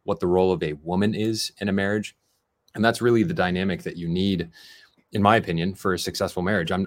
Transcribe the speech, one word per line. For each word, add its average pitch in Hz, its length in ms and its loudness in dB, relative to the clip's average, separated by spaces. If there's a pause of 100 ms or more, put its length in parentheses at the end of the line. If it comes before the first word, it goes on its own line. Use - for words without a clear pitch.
what 101 160 -4
the 92 80 -2
role 92 240 4
of 87 100 -2
a 76 120 -4
woman 90 420 -2
is 110 340 -2 (100)
in 101 80 -2
a 98 40 0
marriage. 98 440 -2 (600)
And 107 80 0
that's 113 180 2
really 117 220 4
the 85 100 -2
dynamic 90 480 -2
that 82 140 -8
you 85 120 -8
need, 90 400 0 (600)
in 107 100 -2
my 101 140 6
opinion, 92 400 0
for 95 200 -2
a 87 40 -4
successful 90 460 -4
marriage. 92 260 0
I'm, 95 160 -2